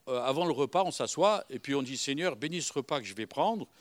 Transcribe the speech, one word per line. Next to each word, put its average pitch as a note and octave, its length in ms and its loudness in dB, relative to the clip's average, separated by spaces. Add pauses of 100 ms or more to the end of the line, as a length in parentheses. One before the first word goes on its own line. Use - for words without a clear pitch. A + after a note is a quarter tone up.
euh, B2 140 0
avant C#3 240 2
le E3 60 2
repas, C#3+ 300 2
on F3+ 80 0
s'assoit F#3 600 2
et B2 80 -6
puis C#3 160 -2
on C#3+ 80 2
dit, « C3 160 -4
Seigneur, D3 380 0
bénis D#3 260 -4
ce - 100 -4
repas C#3+ 280 -2
que G#2+ 60 -8
je G2 80 -10
vais G#2+ 120 -4
prendre. » G3 400 0 (140)